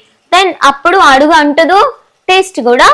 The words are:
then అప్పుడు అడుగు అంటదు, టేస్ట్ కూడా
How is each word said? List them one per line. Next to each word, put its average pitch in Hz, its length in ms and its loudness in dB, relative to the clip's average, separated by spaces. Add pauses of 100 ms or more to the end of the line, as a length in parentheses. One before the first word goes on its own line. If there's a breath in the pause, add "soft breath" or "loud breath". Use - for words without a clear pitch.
(340 soft breath)
then 370 140 0 (240)
అప్పుడు 339 260 -2 (160)
అడుగు 294 300 2
అంటదు, 302 360 0 (500)
టేస్ట్ 370 380 -2
కూడా 262 260 0